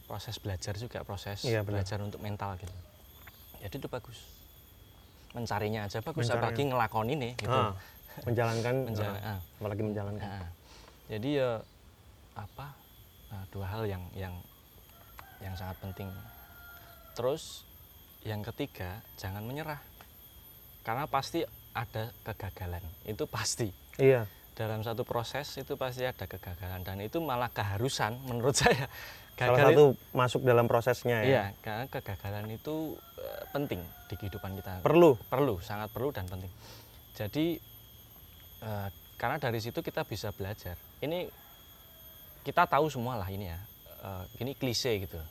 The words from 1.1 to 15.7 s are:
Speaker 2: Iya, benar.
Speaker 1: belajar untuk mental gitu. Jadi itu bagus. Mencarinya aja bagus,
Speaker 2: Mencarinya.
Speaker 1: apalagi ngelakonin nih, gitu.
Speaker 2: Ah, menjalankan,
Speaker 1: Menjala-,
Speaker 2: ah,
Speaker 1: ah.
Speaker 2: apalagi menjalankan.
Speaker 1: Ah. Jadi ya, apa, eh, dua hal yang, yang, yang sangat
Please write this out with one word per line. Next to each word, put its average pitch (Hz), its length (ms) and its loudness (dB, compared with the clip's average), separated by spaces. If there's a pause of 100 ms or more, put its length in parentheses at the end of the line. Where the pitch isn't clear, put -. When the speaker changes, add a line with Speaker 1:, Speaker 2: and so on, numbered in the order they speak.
Speaker 2:
Iya, 113 180 2
benar. 101 220 0
Speaker 1:
belajar 98 160 -4
untuk 104 200 -6
mental 101 380 -6
gitu. 90 160 -12 (840)
Jadi 101 180 -10
itu 139 100 -8
bagus. 123 320 -10 (1080)
Mencarinya 107 560 -2
aja 113 140 -4
bagus, 156 260 -2
Speaker 2:
Mencarinya. 117 160 2
Speaker 1:
apalagi 117 240 0
ngelakonin 120 540 2
nih, 123 180 -4
gitu. 107 140 -2
Speaker 2:
Ah, 113 240 4 (480)
menjalankan, 117 520 2 (120)
Speaker 1:
Menjala-, 104 320 -2
Speaker 2:
ah, 104 100 -8
Speaker 1:
ah. 98 100 -4 (200)
Speaker 2:
apalagi 104 240 -4
menjalankan. 104 420 -4
Speaker 1:
Ah. 95 240 -10 (560)
Jadi 110 300 -4
ya, 123 260 2 (680)
apa, 135 400 -12 (580)
eh, 95 220 -10
dua 98 160 -6
hal 110 180 -4
yang, 95 160 -4 (120)
yang, 92 200 -8 (1040)
yang 95 160 -10
sangat 92 240 -8